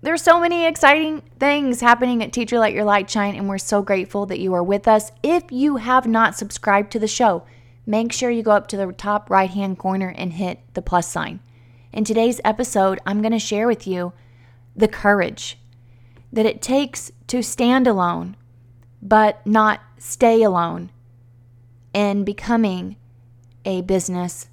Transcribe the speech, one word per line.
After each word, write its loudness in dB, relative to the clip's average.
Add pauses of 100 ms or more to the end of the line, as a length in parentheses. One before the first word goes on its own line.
There's -2
so 6
many 0
exciting 2 (180)
things 0
happening 2
at -8
Teacher -2
Let 2
Your -2
Light 2
Shine, -2
and -6
we're -6
so -2
grateful -2
that -6
you -2
are 0
with 0
us. 4 (140)
If 0
you 0
have 2
not 2
subscribed -2
to -2
the -2
show, 0 (420)
make -2
sure -2
you -2
go 4
up 2
to -6
the -6
top -6
right-hand -2
corner -4
and -8
hit -6 (140)
the -6
plus -2
sign. -8 (520)
In -2
today's 0
episode, 0
I'm -2
gonna 0
share -2
with -2
you -6 (640)
the 2
courage 0 (720)
that 2
it -2
takes -2 (160)
to -2
stand 2
alone, 0 (680)
but 2
not 2 (180)
stay 2
alone -2 (1000)
in 0
becoming -2 (720)
a -2
business -4